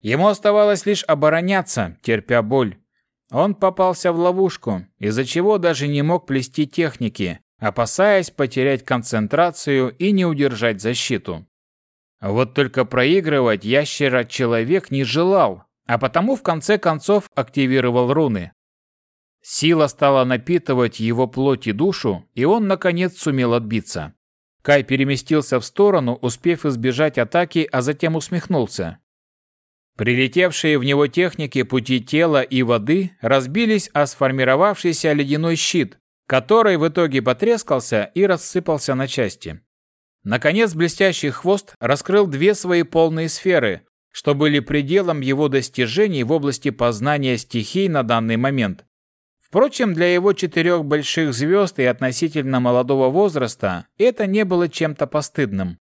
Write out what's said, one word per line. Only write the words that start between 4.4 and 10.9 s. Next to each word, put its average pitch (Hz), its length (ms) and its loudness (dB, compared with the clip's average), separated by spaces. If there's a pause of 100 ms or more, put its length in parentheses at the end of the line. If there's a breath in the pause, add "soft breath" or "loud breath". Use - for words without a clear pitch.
из-за 110 280 -2
чего 190 320 0
даже 160 300 0
не 143 140 -2
мог 170 240 0
плести 135 420 -2
техники, 110 720 -4 (200)
опасаясь 170 720 0
потерять 135 520 -2
концентрацию 131 1120 0
и 190 160 0
не 190 140 2
удержать 120 560 0
защиту. 107 680 -4 (720)